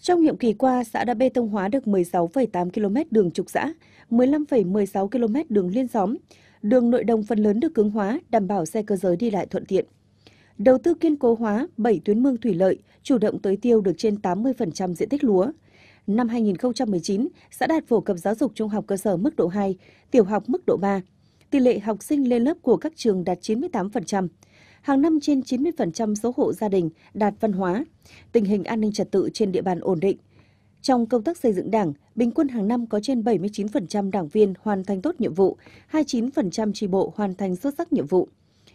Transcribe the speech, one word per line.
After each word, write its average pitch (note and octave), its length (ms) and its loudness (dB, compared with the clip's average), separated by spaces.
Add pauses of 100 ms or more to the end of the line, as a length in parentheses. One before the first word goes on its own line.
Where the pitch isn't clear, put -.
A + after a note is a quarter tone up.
trong F4+ 220 2
nhiệm D4+ 140 4
kỳ A3+ 160 0
qua, B3 320 0
xã - 200 -4
đã A#3+ 100 -2
bê B3+ 140 2
tông B3 200 0
hóa G3+ 200 -2
được C4 200 -2
mười F#3+ 160 2
sáu E3+ 220 0
phẩy B3 200 0
tám F3+ 240 -2
ki-lô-mét G#3 420 -2
đường G3+ 180 4
trục F3 200 -6
xã, C#4 220 -2 (380)
mười A#3+ 160 4
lăm D4 200 0
phẩy A#3 180 2
mười G3 220 0
sáu G3+ 220 -2
ki-lô-mét B3 420 -2
đường G3+ 180 2
liên A#3+ 200 -2
xóm. A3 280 0 (460)
Đường A#3 280 4
nội B3 140 2
đồng A3 180 2
phần G#3+ 160 -2
lớn G#3 220 2
được D#4+ 140 -2
cứng G#3+ 160 2
hóa, G#3+ 300 -2 (100)
đảm G#3 160 2
bảo F#3 200 -2
xe G#3+ 160 -4
cơ G#3 140 -2
giới F3+ 200 0
đi A#3 140 -2
lại F#3+ 160 -2
thuận - 180 -6
tiện. F#3 220 0 (720)
Đầu B3+ 200 6
tư E4+ 160 2
kiên D#4+ 220 0
cố A#3 180 2
hóa A3+ 420 -2
bảy G#3+ 280 2
tuyến G#3+ 180 2
mương C4 140 2
thủy A3+ 180 -2
lợi, F#3 240 2 (240)
chủ C4 160 2
động G#3 200 0
tưới G3 180 -2
tiêu A3+ 240 4
được F#3 160 0
trên G#3+ 200 0
tám G3 260 -2
mươi C4 160 0
phần F#3 140 -2
trăm F#3 220 -4
diện - 140 -4
tích C#4+ 160 -2
lúa. G#3 260 4 (560)
Năm A3+ 220 0
hai A#3 140 -2
nghìn G3+ 140 2
không B3 160 -2
trăm A3+ 180 -2
mười F3+ 100 0
chín, G#3 280 -2 (220)
xã - 160 -4
đạt D#4+ 200 0
phổ A3 140 2
cập F#3+ 180 -4
giáo G3+ 160 -2
dục A3 200 -2
trung G#3+ 140 -4
học G#3 180 -4
cơ G3 100 -2
sở F#3+ 200 0
mức A3+ 200 -2
độ A3 100 2
hai, F#3+ 300 -2 (340)
tiểu A3+ 140 6
học G3+ 220 -2
mức F4 200 -2
độ F#3+ 100 2
ba. G3 240 0 (500)
Tỷ C#4+ 80 2
lệ B3 200 4
học G#3 240 -4
sinh C#4+ 260 0
lên A#3+ 160 2
lớp D#4 180 0
của A3+ 140 4
các D4 200 -4
trường F#3 280 0
đạt F3+ 160 -2
chín A3 200 -4
mươi F4 80 -4
tám G3+ 220 -4
phần G#3 140 -4
trăm. F#3+ 240 -2 (540)
Hàng C#4 200 2
năm D#4+ 180 4
trên C#4+ 220 0
chín B3+ 200 -2
mươi E4 160 0
phần F3 140 -2
trăm G#3+ 240 -2
số A#3 200 -2
hộ G#3 160 2
gia G#3 160 -4
đình F3+ 220 0 (240)
đạt G3+ 260 0
văn G#3+ 120 0
hóa. F#3+ 320 -2 (480)
Tình A#3 120 4
hình G3 200 0
an A3+ 160 -4
ninh G#3+ 120 0
trật G#3 180 -4
tự - 220 2
trên G3+ 200 -2
địa F#3 100 0
bàn F3+ 180 -2
ổn F3 200 0
định. F#3+ 160 0 (680)
Trong B3 240 2
công A#3 160 0
tác E4 140 -4
xây A3+ 160 0
dựng F#3 180 -4
Đảng, G3 220 0 (220)
bình A#3+ 160 0
quân C#4+ 180 0
hàng A3 200 -2
năm A#3+ 180 -2
có G#3 140 -2
trên A#3 240 -2
bảy A3 140 2
mươi F#3+ 140 -2
chín G#3 160 -4
phần F#3 180 -2
trăm G3 240 -2
đảng F#3 180 -4
viên G3+ 320 4
hoàn G3 240 -2
thành F#3+ 180 -4
tốt E4 160 -2
nhiệm D#3+ 160 -2
vụ, F#3 220 2 (300)
hai D#4 140 -2
mươi D4+ 60 2
chín A#3+ 240 -2
phần G#3 200 -2
trăm G#3+ 220 -4
chi G#3 140 -4
bộ F#3 300 0
hoàn G3+ 180 -4
thành F#3 220 -4
xuất C#4 220 -4
sắc E4+ 140 -4
nhiệm E3 140 0
vụ. F3+ 220 2 (460)